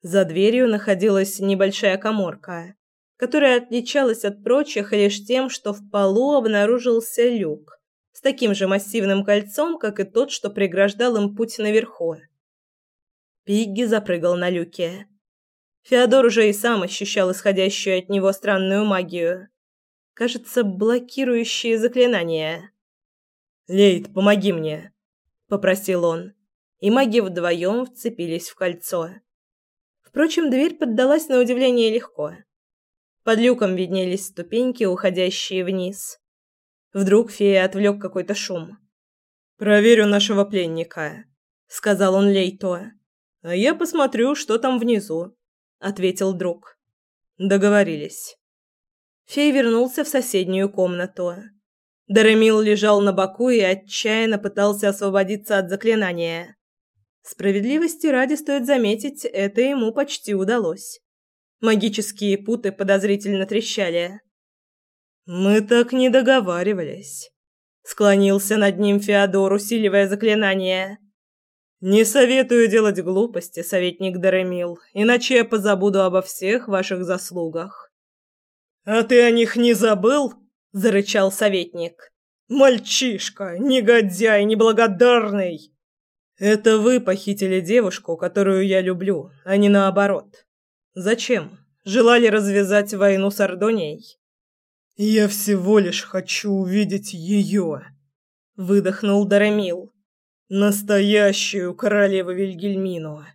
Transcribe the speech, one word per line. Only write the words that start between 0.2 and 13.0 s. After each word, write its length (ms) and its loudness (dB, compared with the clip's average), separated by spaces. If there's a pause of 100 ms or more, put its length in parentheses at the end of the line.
дверью 460 2
находилась 720 0
небольшая 560 0
каморка, 760 -6 (420)
которая 400 2
отличалась 680 -2
от 200 -6
прочих 500 -2
лишь 320 0
тем, 240 0
что 240 -8
в 160 -16
полу 460 2
обнаружился 920 0
люк 540 -6 (320)
с 80 -20
таким 320 0
же 140 -2
массивным 580 -2
кольцом, 520 0
как 220 -6
и 40 -2
тот, 280 -2
что 180 -8
преграждал 680 0
им 180 -2
путь 220 -6
наверху. 580 -2 (1300)